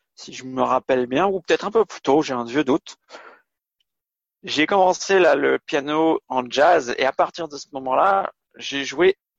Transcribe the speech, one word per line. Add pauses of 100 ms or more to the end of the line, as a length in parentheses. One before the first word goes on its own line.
(140)
si
je
me
rappelle
bien,
ou
peut-être
un
peu
plus
tôt,
j'ai
un
vieux
doute, (1500)
j'ai
commencé
là,
le
piano
en
jazz,
et
à
partir
de
ce
moment-là, (240)
j'ai
joué (200)